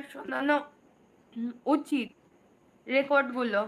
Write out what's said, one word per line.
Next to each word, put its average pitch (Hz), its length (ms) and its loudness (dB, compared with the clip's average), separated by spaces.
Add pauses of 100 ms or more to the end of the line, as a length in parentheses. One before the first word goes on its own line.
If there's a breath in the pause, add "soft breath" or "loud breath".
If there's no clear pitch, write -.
(120)
শোনানো 277 440 0 (1160)
উচিত 285 340 -2 (880)
রেকর্ডগুলো, 254 720 2